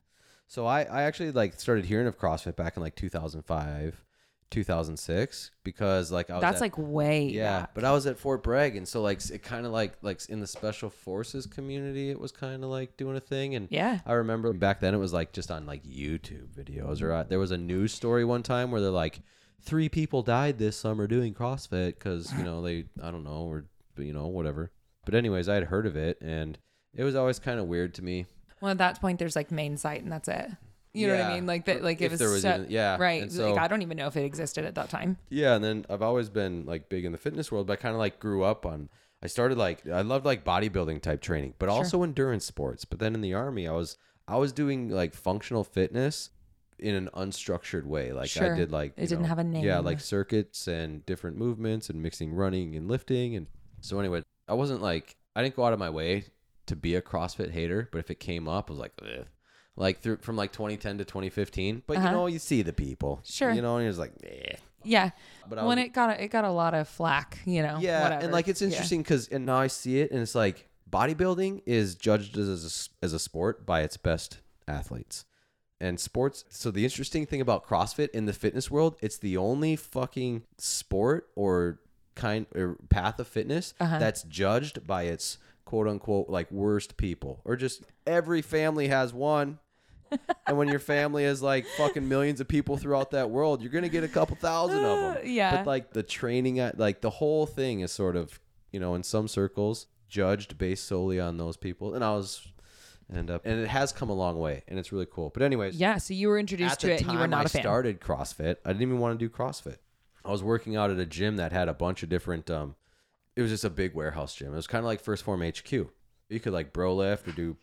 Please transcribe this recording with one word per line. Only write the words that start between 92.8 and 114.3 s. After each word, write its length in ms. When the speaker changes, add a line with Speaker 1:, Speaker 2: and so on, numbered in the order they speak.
Speaker 1:
that 180
world, 320
you're 100
gonna 160
get 160
a 60
couple 260
thousand 480
of 140
'em. 200
Speaker 2:
Uh, 60
yeah. 320
Speaker 1:
But, 120
like, 260
the 100
training, 560
at, 180
like, 220
the 100
whole 360
thing 340
is 140
sort 240
of, 240
you 80
know, 140
in 80
some 260
circles, 580
judged 480
based 280
solely 360
on 160
those 180
people. 400
And 80
I 120
was, 300
end 180
up, 140
and 160
it 80
has 240
come 160
a 40
long 240
way, 300
and 100
it's 140
really 180
cool. 240
But 100
anyways, 340
Speaker 2:
Yeah, 200
so 160
you 140
were 120
introduced 340
Speaker 1:
at 80
Speaker 2:
to 60
Speaker 1:
the 80
Speaker 2:
it, 80
and 100
you 40
were 60
Speaker 1:
time 60
Speaker 2:
not 140
Speaker 1:
I 0
Speaker 2:
a 60
fan. 120
Speaker 1:
started 400
CrossFit, 640
I 80
didn't 80
even 180
wanna 160
do 140
CrossFit. 480
I 60
was 120
working 320
out 160
at 80
a 60
gym 320
that 160
had 160
a 40
bunch 300
of 60
different, 420
um, 240
it 40
was 100
just 120
a 60
big 260
warehouse 400